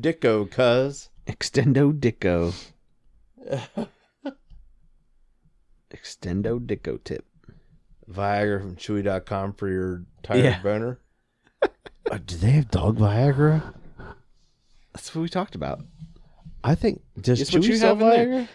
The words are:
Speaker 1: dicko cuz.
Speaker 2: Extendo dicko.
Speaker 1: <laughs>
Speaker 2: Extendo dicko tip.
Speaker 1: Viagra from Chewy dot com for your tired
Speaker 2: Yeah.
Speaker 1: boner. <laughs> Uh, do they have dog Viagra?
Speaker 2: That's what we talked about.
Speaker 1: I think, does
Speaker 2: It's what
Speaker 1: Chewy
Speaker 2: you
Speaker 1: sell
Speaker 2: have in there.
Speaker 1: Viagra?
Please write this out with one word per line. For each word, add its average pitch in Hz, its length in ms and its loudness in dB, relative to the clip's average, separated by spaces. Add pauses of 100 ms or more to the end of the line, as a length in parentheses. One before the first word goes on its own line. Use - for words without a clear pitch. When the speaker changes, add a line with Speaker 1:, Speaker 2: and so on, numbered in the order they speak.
Speaker 1:
dicko 120 500 0
cuz. 131 580 0 (180)
Speaker 2:
Extendo 139 680 2
dicko. 90 560 0 (840)
Speaker 1:
<laughs> 139 480 -8 (2000)
Speaker 2:
Extendo 104 680 -6
dicko 107 440 -8
tip. - 220 -12 (840)
Speaker 1:
Viagra 101 520 -2
from 92 140 -12
Chewy 104 280 -4
dot 95 220 -2
com 98 280 -6
for 101 140 -8
your 92 380 -4 (180)
tired 127 220 2
Speaker 2:
Yeah. 95 160 0
Speaker 1:
boner. 110 380 -4 (600)
<laughs> - 80 2 (420)
Uh, 101 120 -6
do 90 140 -12
they 98 140 2
have 143 180 2
dog 110 300 0
Viagra? 139 760 2 (1200)
Speaker 2:
That's - 220 -14
what 160 80 -2
we 170 40 -2
talked 185 280 -6
about. 69 260 -6 (800)
Speaker 1:
I 147 120 2
think, - 260 -2 (180)
does 123 220 2
Speaker 2:
It's 139 100 -4
what 165 120 4
Speaker 1:
Chewy 226 60 4
Speaker 2:
you 226 80 4
Speaker 1:
sell 220 180 6
Speaker 2:
have 214 60 0
in 220 100 6
there. 233 160 6
Speaker 1:
Viagra? 254 280 -2